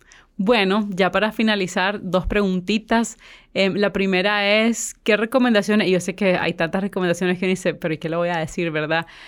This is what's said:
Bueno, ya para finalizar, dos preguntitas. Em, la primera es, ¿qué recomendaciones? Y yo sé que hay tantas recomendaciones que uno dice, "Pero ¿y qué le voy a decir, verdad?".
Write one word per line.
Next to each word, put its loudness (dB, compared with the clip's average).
Bueno, 2
ya 0
para 0
finalizar, -2
dos -2
preguntitas. 0
Em, 2
la 2
primera 2
es, -2
¿qué 2
recomendaciones? 2
Y 4
yo 4
sé -6
que 2
hay -2
tantas -2
recomendaciones -2
que -4
uno 0
dice, -2
"Pero -4
¿y -6
qué -8
le -4
voy 0
a -2
decir, -4
verdad?". -2